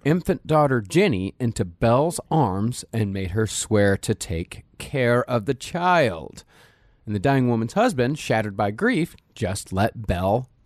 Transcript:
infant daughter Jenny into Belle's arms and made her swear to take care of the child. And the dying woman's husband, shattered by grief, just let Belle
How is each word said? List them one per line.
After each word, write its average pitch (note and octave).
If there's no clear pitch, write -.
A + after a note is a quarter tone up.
infant E3+
daughter D3
Jenny G#2
into A#2
Belle's A#2+
arms A2+
and G#2+
made F#2+
her A2
swear G2+
to -
take -
care B2
of A#2
the C#3
child. C#3+
And G#2+
the G2+
dying C3+
woman's A#2
husband, D3+
shattered G#2+
by G#2
grief, F3
just G2
let G#2+
Belle G2+